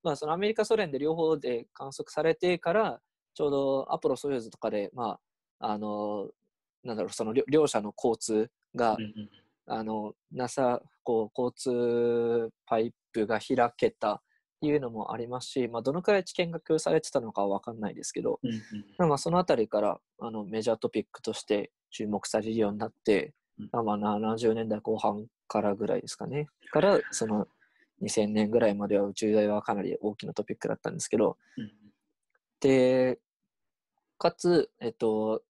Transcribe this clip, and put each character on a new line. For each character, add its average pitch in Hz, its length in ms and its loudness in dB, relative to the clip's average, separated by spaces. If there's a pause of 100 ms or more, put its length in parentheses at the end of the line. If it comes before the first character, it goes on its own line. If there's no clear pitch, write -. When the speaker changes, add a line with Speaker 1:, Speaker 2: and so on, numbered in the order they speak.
Speaker 1:
ま 165 80 0
あ、 139 40 0
そ 151 120 -6
の 156 60 0
ア 170 40 0
メ 202 100 0
リ 220 60 0
カ、 214 100 0
ソ 220 120 2
連 190 160 0
で 135 80 -2
両 156 160 0
方 160 220 2
で 123 360 -4
観 139 180 -12
測 - 200 -12
さ 151 100 -2
れ 160 140 4
て 180 240 0
か 170 120 -2
ら、 185 300 0 (320)
ち - 80 -6
ょ 147 60 2
う 143 40 2
ど 139 400 0
ア 165 60 0
ポ 151 120 0
ロ、 127 60 2
ソ 143 140 -6
ユ 135 80 0
ー - 20 -2
ズ 110 120 -10
と - 80 -20
か 113 100 -2
で、 101 240 -4
ま 113 260 -6 (400)
あ、 113 120 -2
あ 107 80 -2
の、 104 500 -4 (540)
な 120 100 -8
ん 107 40 -4
だ 104 40 -4
ろ 90 80 -4
う、 - 40 -12
そ 113 120 -4
の、 110 80 -4
両、 127 140 2
両 147 180 4
者 117 160 0
の 104 160 -10
交 113 180 2
通 110 360 0 (240)
が、 117 180 2
Speaker 2:
う 104 60 -2
ん 110 60 -6
う - 20 -12
ん 104 100 -14
う 107 60 -12
ん。 104 60 -16 (360)
Speaker 1:
あ 113 180 -6
の、 107 300 -6 (180)
ナ 123 160 -4
サ、 123 360 0 (180)
こ 113 340 0
う、 131 60 -2
交 123 100 0
通 120 1000 0 (160)
パ 117 100 2
イ 117 160 0 (180)
プ 110 140 0
が 110 140 0
開 131 180 0 (180)
け 113 140 2
た 104 240 -2
っ - 80 -6 (400)
て 156 60 0
い 147 100 2
う - 20 2
の 123 120 -4
も 110 220 -8
あ 113 40 -6
り 117 100 -6
ま 123 140 -6
す - 60 -12
し、 123 200 -2
ま 117 120 -4
あ、 - 20 -4
ど 131 120 -2
の 180 100 -4
く 208 80 4
ら 202 80 6
い 180 40 -2
知 - 100 -14
見 170 180 -2
が 165 80 -8
共 - 160 0
有 156 40 0
さ 160 140 0
れ 156 80 4
て - 80 -12
た 131 120 0
の 110 120 -10
か 101 140 0
は 98 100 0
分 - 80 -8
か 117 80 -8
ん 113 60 -12
な 104 100 -4
い - 60 -8
で - 80 -12
す - 80 -10
け - 100 -6
ど、 - 220 -2
Speaker 2:
う 120 40 -4
ん 117 40 -2
う - 20 -4
ん - 20 -4
う 110 40 -6
ん。 - 20 -10 (380)
Speaker 1:
ま 175 60 4
あ、 - 20 4
ま 147 80 4
あ、 - 20 -6
そ 165 140 -2
の 180 80 4
あ 180 60 2
た 147 100 4
り 113 120 0
か 107 140 0
ら、 104 180 0 (200)
あ 117 100 -8
の、 110 160 -8
メ 107 160 -4
ジ 117 80 0
ャ 113 60 2
ー - 20 -20
ト 117 120 -2
ピ 107 100 0
ッ 104 120 -6
ク - 120 -20
と - 100 -4
し - 100 -10
て 104 280 -2 (180)
注 110 180 -6
目 101 200 -4
さ 110 120 0
れ 107 100 -4
る 113 60 -4
よ 107 140 2
う 104 40 -4
に 107 40 -8
な 107 120 -6
っ - 40 -16 (100)
て、 101 300 2 (240)
Speaker 2:
う 104 60 -12
ん。 107 80 -14
Speaker 1:
ま 120 80 -2
あ、 117 40 -2
ま 104 100 0
あ、 104 40 0 (220)
七 110 180 -2
十 113 160 4
年 113 160 -2
代 104 100 0
後 110 180 -2
半 107 300 -2 (200)
か 107 140 0
ら 101 140 2
ぐ 101 100 -4
ら 98 120 0
い - 40 -4
で - 60 -16
す - 80 -12
か - 100 -10
ね。 147 220 -6 (240)
か 156 100 4
ら、 190 180 6 (120)
そ 113 160 -2
の、 107 200 -2 (540)
二 104 80 -6
千 107 240 0
年 107 160 2
ぐ 117 100 4
ら 113 100 6
い 104 60 0
ま 101 120 -4
で 101 100 2
は 101 80 4
宇 101 80 -6
宙 107 160 0
酔 107 140 4
い 104 40 2
は 104 140 0
か 110 140 -2
な 95 80 -4
り 90 180 -4
大 104 140 -2
き - 100 -12
な - 80 -8
ト 104 100 -4
ピ 113 120 -6
ッ - 20 -20
ク - 100 -6
だ - 60 -2
っ - 60 -6
た - 100 -6
ん 175 60 -8
で 165 40 -10
す - 80 -8
け - 100 0
ど、 - 200 2 (200)
Speaker 2:
う - 40 -10
ん - 20 -8
う - 40 -10
ん。 - 40 -18 (880)
Speaker 1:
で、 127 600 4 (960)
か 170 140 2
つ、 175 480 4
え 120 100 -4
っ - 40 -6
と 110 560 0